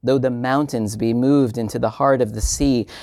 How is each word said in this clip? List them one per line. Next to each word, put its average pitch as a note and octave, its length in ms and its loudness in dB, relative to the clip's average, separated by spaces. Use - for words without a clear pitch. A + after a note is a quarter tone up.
though C3 160 2
the B2+ 100 2
mountains B2 680 -2
be A2+ 180 0
moved B2+ 420 2
into A#2 220 -4
the A#2+ 120 0
heart C3+ 300 2
of A2 120 -2
the A2 80 -8
sea, B2+ 480 0